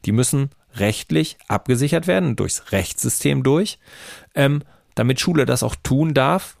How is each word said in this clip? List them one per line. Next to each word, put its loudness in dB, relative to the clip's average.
Die 0
müssen 0
rechtlich -2
abgesichert 0
werden, 0
durchs -6
Rechtssystem -2
durch, 0
ähm, 2
damit 0
Schule 2
das 0
auch -2
tun 0
darf 0